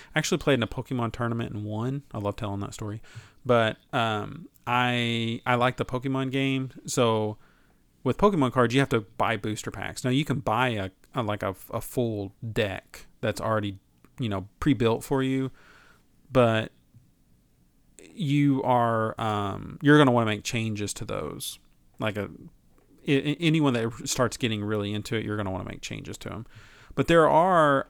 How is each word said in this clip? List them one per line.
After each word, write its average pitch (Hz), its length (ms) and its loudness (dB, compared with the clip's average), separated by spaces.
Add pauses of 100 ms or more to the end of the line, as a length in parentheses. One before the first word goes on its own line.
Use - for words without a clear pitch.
(140)
I - 40 2
actually 160 200 -2
played 143 160 2
in 120 80 2
a 110 40 -2
Pokemon 120 460 -4
tournament 117 420 -4
and 104 100 -8
won. 117 380 -6 (100)
I 113 60 -8
love 101 180 -2
telling 98 240 -6
that - 140 -8
story. 104 260 -8 (440)
But, 113 320 2 (160)
um, 107 560 -2 (180)
I, 120 760 0
I 123 120 2
like 123 200 2
the 123 80 -2
Pokemon 135 460 -4
game. 135 400 -2 (160)
So 110 500 0 (680)
with 127 120 0
Pokemon 170 360 4
cards, 120 220 2
you 135 60 4
have 139 100 2
to 120 100 2
buy 104 360 -2
booster 107 360 -6
packs. - 320 -10
Now 127 60 0
you 135 140 2
can 131 140 -2
buy 120 300 0
a, 101 220 -4 (240)
a, 127 80 -2
like, 104 200 -4
a, 98 140 -4 (140)
a 113 100 -6
full 107 520 -4 (200)
deck - 540 -4 (140)
that's 107 200 -2
already, 104 380 -2 (420)
you 123 80 -2
know, 98 180 -4 (140)
pre-built 117 420 2
for 135 200 0
you, 131 280 -2 (800)
but 113 400 4 (1400)
you 143 480 2
are, 117 580 2
um, 104 640 -4
you're 147 160 10
gonna 135 140 8
wanna 120 140 4
make 107 180 -2
changes 110 500 -4
to 120 100 -10
those. 98 540 -8 (400)
Like 107 180 -4
a, 98 140 -6 (800)
i-, 156 40 4
i-, 143 280 2
anyone 156 340 4
that 117 180 -2 (160)
starts - 280 0
getting 110 260 -2
really 104 320 -2
into 104 220 -4
it, 113 80 -2
you're 107 120 -4
gonna 104 140 -4
wanna 95 180 -6
make - 120 -12
changes - 380 -12
to - 140 -10
'em. 110 140 -12 (480)
But 135 140 0
there 165 200 8
are, 156 600 4